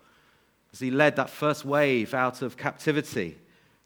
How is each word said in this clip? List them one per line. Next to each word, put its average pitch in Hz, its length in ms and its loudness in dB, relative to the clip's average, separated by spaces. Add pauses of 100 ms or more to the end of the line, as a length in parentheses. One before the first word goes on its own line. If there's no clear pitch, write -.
(720)
as - 80 -20
he 127 100 -4
led 143 280 4
that 131 120 0
first 147 360 -2
wave 139 480 2
out 127 280 -2
of 123 140 -6
captivity. 135 800 -4 (500)